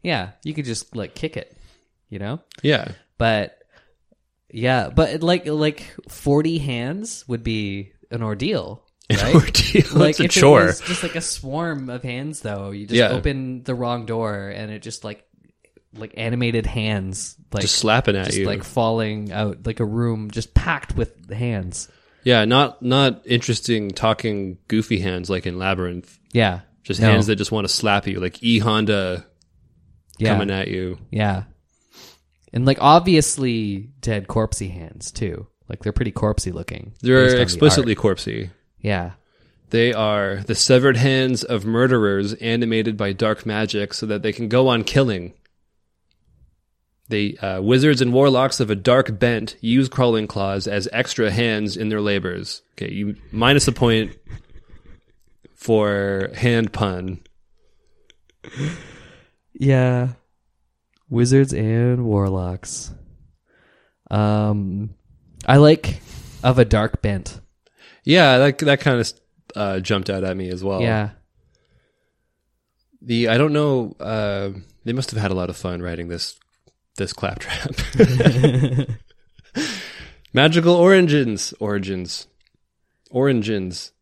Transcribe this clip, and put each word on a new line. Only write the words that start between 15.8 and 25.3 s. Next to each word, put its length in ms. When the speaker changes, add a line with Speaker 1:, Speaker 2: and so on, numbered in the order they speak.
Speaker 1:
like, 200
animated 500
hands, 680
like, 100
Speaker 2:
Just 140
slapping 400
at 100
Speaker 1:
just, 120
Speaker 2:
you. 80
Speaker 1:
like, 180
falling 680
out, 360
like, 120
a 60
room 480
just 200
packed 440
with 340
hands. 560
Speaker 2:
Yeah, 200
not, 380
not 420
interesting 680
talking 760
goofy 320
hands 320